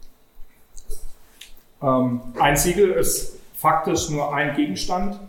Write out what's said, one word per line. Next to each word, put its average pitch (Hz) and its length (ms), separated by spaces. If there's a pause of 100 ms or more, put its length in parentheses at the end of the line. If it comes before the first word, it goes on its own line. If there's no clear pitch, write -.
(1800)
Ähm, 127 400 (180)
ein 143 160
Siegel 180 360
ist - 420 (200)
faktisch 156 540
nur 147 260
ein 147 220
Gegenstand, 185 720